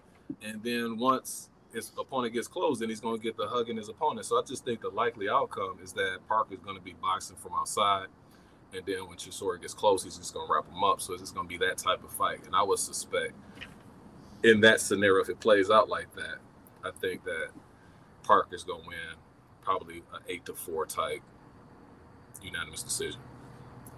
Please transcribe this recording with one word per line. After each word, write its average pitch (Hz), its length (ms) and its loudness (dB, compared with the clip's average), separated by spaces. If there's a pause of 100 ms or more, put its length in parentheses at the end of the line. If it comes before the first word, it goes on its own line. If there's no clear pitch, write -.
(420)
and 107 200 -8
then 117 340 -2
once 127 540 0 (220)
his 113 260 -8
opponent 120 340 -2
gets 117 140 -2
close, 165 320 0
then 113 100 -4
he's 107 120 -6
gonna 113 180 -4
get 113 180 -4
the 110 100 -4
hug 117 220 -2
in 113 80 -4
his 107 120 -10
opponent. 123 360 -2
So 117 140 2
I 165 40 0
just - 220 -8
think 113 160 -4
the 98 80 -4
likely 110 400 -2
outcome 107 540 -2
is 95 120 -14
that 95 340 -2
Parker's 107 320 0
gonna 95 200 -12
be 90 140 -16
boxing 92 420 -4
from 90 160 -14
outside, 95 540 0 (640)
and 92 140 -10
then 95 220 -2
when 90 100 -18
Chisora 90 420 -6
gets 82 140 -10
close, 98 300 4
he's 87 120 -12
just 87 160 -12
gonna 82 200 -2
wrap 76 160 2
him 87 160 -6
up. 95 160 4
So 95 120 -6
it's 90 100 -10
just 95 120 -14
gonna 90 140 -6
be 87 100 -10
that 92 200 0
type 90 260 0
of - 80 -18
fight. 87 340 -2
And - 80 -6
I 98 80 4
would 95 160 2
suspect - 560 -4 (1120)
in 110 160 10
that 110 200 10
scenario, 98 400 4
if 92 80 0
it 90 120 -6
plays 101 280 10
out 107 200 8
like - 260 -6
that, 82 240 -8 (460)
I 92 80 -8
think 90 320 -4
that 80 260 -4 (720)
Parker's 92 400 4
gonna 85 240 -10
win 82 300 -10 (460)
probably 85 500 -4
an 82 160 -14
eight 90 180 -6
to 87 80 -8
four 80 320 -4
type 76 360 -4 (1160)
unanimous 82 440 -8
decision. - 360 -4 (760)